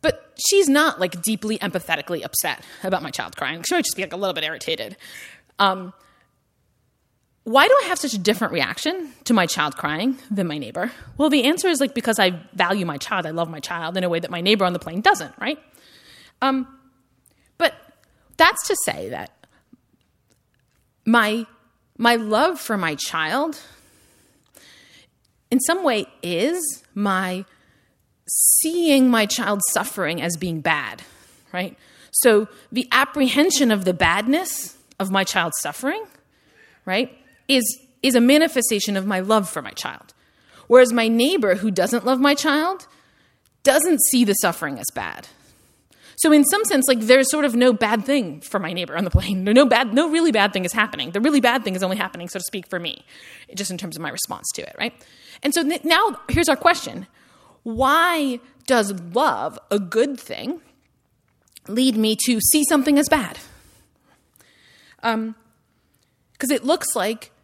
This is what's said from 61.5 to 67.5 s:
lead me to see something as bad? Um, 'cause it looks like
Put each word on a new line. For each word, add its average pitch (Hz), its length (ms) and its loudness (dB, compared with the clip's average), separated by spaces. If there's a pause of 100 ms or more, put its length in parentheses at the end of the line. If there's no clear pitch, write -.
lead 240 280 0
me 220 300 2
to 233 140 2
see 302 260 2
something 285 320 4
as 285 120 2
bad? 254 280 0 (1700)
Um, 220 320 -2 (1000)
'cause 262 140 -2
it 247 120 0
looks 302 320 -2
like 220 360 -4 (120)